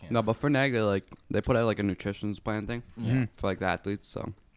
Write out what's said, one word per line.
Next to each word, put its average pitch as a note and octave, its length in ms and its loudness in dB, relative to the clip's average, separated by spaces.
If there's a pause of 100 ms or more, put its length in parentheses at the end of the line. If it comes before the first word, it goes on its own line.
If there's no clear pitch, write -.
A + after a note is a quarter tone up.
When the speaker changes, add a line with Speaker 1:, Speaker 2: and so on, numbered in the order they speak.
Speaker 1:
can't. F2 120 -6
Speaker 2:
No, A#2 100 4
but A2 140 2
for C#3+ 120 0
Nag, C3+ 240 4
they, A#2 100 2
like, G2 220 2 (280)
they G2+ 80 2
put B2+ 160 2
out, A#2 100 4
like, G#2 140 2
a - 20 2
nutrition G2+ 540 -2
plan G#2+ 320 -4
thing A#2+ 160 -6 (120)
Speaker 1:
Yeah. A#2 160 0
Speaker 3:
Mm-hmm. C3 120 2 (120)
Speaker 2:
for, - 120 -2
like, F#2+ 100 0
the F#2+ 80 0
athletes. F#2+ 420 -2
So - 240 -8 (240)